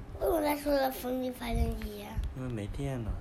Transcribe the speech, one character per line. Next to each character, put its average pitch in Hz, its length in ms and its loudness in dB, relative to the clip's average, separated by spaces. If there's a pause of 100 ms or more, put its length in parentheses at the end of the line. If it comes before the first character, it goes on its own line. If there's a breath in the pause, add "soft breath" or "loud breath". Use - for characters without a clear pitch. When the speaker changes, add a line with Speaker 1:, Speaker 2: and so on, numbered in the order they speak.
(220)
Speaker 1:
为 - 60 2
什 392 60 6
么 320 100 4
他 294 120 4
说 294 180 0
了 269 180 6
风 254 320 -2
力 254 80 -2
发 247 160 -6
电 233 340 2
机 208 200 -6
呀？ 202 80 -10 (280)
Speaker 2:
因 131 100 -6
为 127 60 -4
没 101 160 -2
电 135 320 -2
了， 107 100 -2 (100)